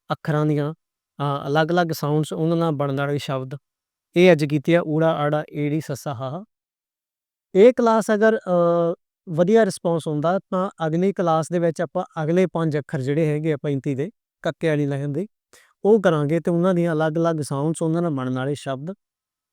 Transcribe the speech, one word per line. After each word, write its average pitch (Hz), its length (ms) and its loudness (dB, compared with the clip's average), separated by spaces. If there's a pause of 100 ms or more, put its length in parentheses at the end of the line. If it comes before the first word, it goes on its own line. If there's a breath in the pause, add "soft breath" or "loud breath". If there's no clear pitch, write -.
(120)
ਅੱਖਰਾਂ 151 340 -2
ਦੀਆਂ, 147 280 -2
ਅਹ, - 760 -8
ਅਲੱਗ-ਅਲੱਗ 160 440 2
ਸਾਊਂਡਸ, 151 420 -2
ਉਹਨਾਂ 165 240 0
ਨਾਲ 165 140 0
ਬਣਨ 139 260 -2
ਵਾਲੇ 143 200 -2
ਸ਼ਬਦ। 135 400 -6 (580)
ਇਹ 180 160 8
ਅੱਜ 156 140 4
ਕੀਤੇ 151 300 0
ਆ 170 60 4
ਊੜਾ, 160 320 0
ਆੜਾ, 151 300 -2 (100)
ਏੜੀ, 147 280 -2
ਸੱਸਾ, 147 320 -10
ਹਾਹਾ। 131 320 -10 (1080)
ਇਹ 220 180 8
ਕਲਾਸ 226 400 0
ਅਗਰ, 220 240 4
ਅਹ, 170 580 2 (340)
ਵਧੀਆ 185 360 4
ਰਿਸਪੌਂਸ 165 420 -2
ਹੁੰਦਾ 160 320 0
ਤਾਂ 185 480 -4
ਅਗਲੀ 180 260 0
ਕਲਾਸ 160 380 0
ਦੇ 175 80 0
ਵਿੱਚ 170 220 -2
ਆਪਾਂ 170 420 -6
ਅਗਲੇ 175 220 2
ਪੰਜ 160 320 -2
ਅੱਖਰ 143 240 -6
ਜਿਹੜੇ 143 240 0
ਹੈਗੇ 151 280 -2
ਆ 143 80 -2
ਪੈਂਤੀ 143 340 -4
ਦੇ, 147 160 -6 (300)
ਕੱਕੇ 165 260 -4
ਵਾਲੀ 147 180 0
ਲਾਈਨ 139 280 -4
ਦੇ, 180 140 -4 (560 soft breath)
ਉਹ 214 180 4
ਕਰਾਂਗੇ 160 380 2
ਤੇ 170 120 -2
ਉਹਨਾਂ 175 220 2
ਦੀਆਂ 175 200 0
ਅਲੱਗ-ਅਲੱਗ 160 480 0
ਸਾਊਂਡਸ, 147 400 -4
ਉਹਨਾਂ 165 200 0
ਨਾਲ 170 100 -2
ਬਣਨ 127 240 -4
ਵਾਲੇ 131 200 -4
ਸ਼ਬਦ 139 380 -10 (600)